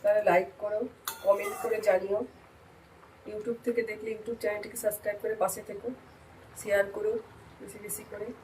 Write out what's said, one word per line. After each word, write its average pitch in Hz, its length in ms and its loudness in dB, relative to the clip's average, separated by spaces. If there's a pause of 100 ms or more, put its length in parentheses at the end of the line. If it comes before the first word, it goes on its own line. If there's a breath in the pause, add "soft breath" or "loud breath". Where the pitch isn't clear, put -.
তাহলে 208 280 6
লাইক 185 200 6 (140)
করো, 208 160 -2 (440)
কমেন্ট 202 400 4
করে 226 140 2 (100)
জানিও। 196 320 4 (1080)
YouTube 214 360 -4
থেকে 233 240 2
দেখলে 214 260 -6
YouTube 233 280 -6
চ্যানেলটিকে 208 400 -2
সাবস্ক্রাইব 208 400 -2
করে 220 200 0
পাশে 185 260 0
থেকো, 202 180 -8 (720)
শেয়ার 202 260 4 (100)
করো 214 160 0 (480)
বেশি 208 260 -14
বেশি 208 260 -8
করে। 208 160 -8 (160)